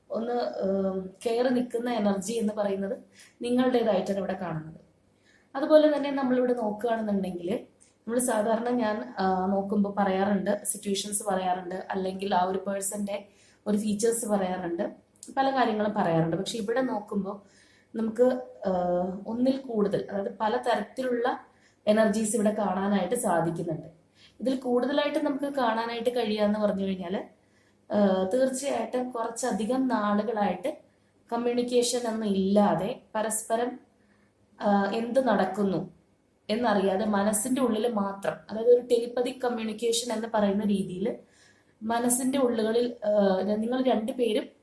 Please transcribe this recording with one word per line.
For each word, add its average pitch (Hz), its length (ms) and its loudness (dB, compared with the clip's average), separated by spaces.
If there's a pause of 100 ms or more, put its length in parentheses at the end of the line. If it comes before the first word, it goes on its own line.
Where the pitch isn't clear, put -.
(100)
ഒന്ന്, 233 280 -4 (280)
ഉം, 190 440 -2 (160)
കെയർ 240 220 2
നിൽക്കുന്ന 240 420 -2
എനർജി 208 420 0
എന്ന് 214 200 -2
പറയുന്നത് 202 440 -2 (460)
നിങ്ങളുടേതായിട്ടാണ് 240 760 2
ഇവിടെ 185 220 -4
കാണുന്നത്. 160 400 -8 (760)
അതുപോലെ 302 400 8
തന്നെ 277 140 -2
നമ്മളിവിടെ 254 440 2
നോക്കുകയാണെന്നുണ്ടെങ്കിൽ, 208 960 -2 (560)
നമ്മൾ 233 120 0
സാധാരണ 226 520 0
ഞാൻ, 226 480 -2
ആ, 185 280 2
നോക്കുമ്പോ 196 520 0
പറയാറുണ്ട്, 196 680 2
സിറ്റുവേഷൻസ് 202 580 -4
പറയാറുണ്ട്, 185 680 -4
അല്ലെങ്കിൽ 190 440 -4
ആ 180 100 4
ഒരു 190 220 -2
പേഴ്സന്റെ 202 640 -6 (380)
ഒരു 214 100 2
ഫീച്ചേഴ്സ് 214 500 0
പറയാറുണ്ട്, 185 580 -2 (520)
പല 269 200 2
കാര്യങ്ങളും 214 380 0
പറയാറുണ്ട്. 165 420 2
പക്ഷെ 196 220 -4
ഇവിടെ 226 240 -2
നോക്കുമ്പോ 208 500 -4 (600)
നമുക്ക്, 226 320 2 (420)
ആ, - 20 2 (560)
ഒന്നിൽ 247 300 0
കൂടുതൽ, 202 540 -2
അതായത് 202 300 -6
പല 220 160 0
തരത്തിലുള്ള 240 680 -2 (600)
എനർജീസ് 214 500 2
ഇവിടെ 208 180 2
കാണാനായിട്ട് 196 600 0
സാധിക്കുന്നുണ്ട്. 165 760 0 (520)
ഇതിൽ 262 160 0
കൂടുതലായിട്ട് 285 600 0
നമുക്ക് 277 360 -2
കാണാനായിട്ട് 233 560 0
കഴിയാന്ന് 214 480 0
പറഞ്ഞു 196 260 0
കഴിഞ്ഞാല്, 190 580 -6 (500)
ആ, 208 60 2 (360)
തീർച്ചയായിട്ടും 254 760 0
കുറച്ചധികം 233 800 -2
നാളുകളായിട്ട് 208 880 0 (540)
കമ്മ്യൂണിക്കേഷൻ 240 720 0 (100)
ഒന്നും 220 140 -2
ഇല്ലാതെ 190 760 2 (120)
പരസ്പരം, 226 640 -2 (800)
ആ, 202 340 2
എന്ത് 233 340 0
നടക്കുന്നു 190 520 2 (720)
എന്നറിയാതെ 202 540 2
മനസ്സിന്റെ 214 560 0
ഉള്ളിൽ 233 320 0
മാത്രം, 196 440 -4 (140)
അതായത് 226 180 -2
ഒരു 247 120 10
ടെലിപ്പതിക് 247 640 0
കമ്മ്യൂണിക്കേഷൻ 226 680 -2
എന്ന് 220 220 -4
പറയുന്ന 202 300 2
രീതിയിൽ 190 420 0 (760)
മനസ്സിന്റെ 247 560 0
ഉള്ളുകളിൽ, 233 480 2 (180)
ആ, 208 60 0 (320)
നിങ്ങൾ 226 400 -2
രണ്ടുപേരും, 233 640 0 (160)